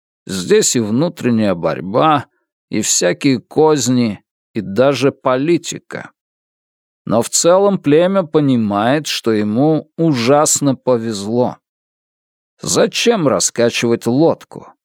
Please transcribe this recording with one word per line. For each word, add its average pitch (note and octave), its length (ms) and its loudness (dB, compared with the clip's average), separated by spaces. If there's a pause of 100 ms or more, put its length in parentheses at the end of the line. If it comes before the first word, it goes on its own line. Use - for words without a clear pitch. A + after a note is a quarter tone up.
(260)
Здесь F#2+ 500 0
и B2 40 0
внутренняя A2+ 720 0
борьба, F#2+ 720 -2 (440)
и G#2+ 120 -2
всякие C#3+ 580 0
козни, B2 840 0 (300)
и A2 80 -6
даже B2 500 0
политика. - 1000 -4 (960)
Но G#2+ 160 0
в - 80 -6
целом F#3 500 2
племя F3+ 440 2
понимает, C3 840 0
что - 240 -4
ему A2+ 640 0
ужасно C#3+ 800 2
повезло. A2+ 840 -2 (1040)
Зачем G#3 680 0
раскачивать A#2 800 0
лодку? - 640 -2 (120)